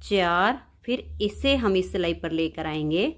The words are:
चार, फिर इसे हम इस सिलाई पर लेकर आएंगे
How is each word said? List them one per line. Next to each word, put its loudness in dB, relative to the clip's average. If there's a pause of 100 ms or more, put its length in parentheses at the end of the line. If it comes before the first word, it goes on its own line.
चार, 2 (240)
फिर -4 (140)
इसे 2
हम 2
इस 0
सिलाई 0
पर -8
लेकर -2
आएंगे 0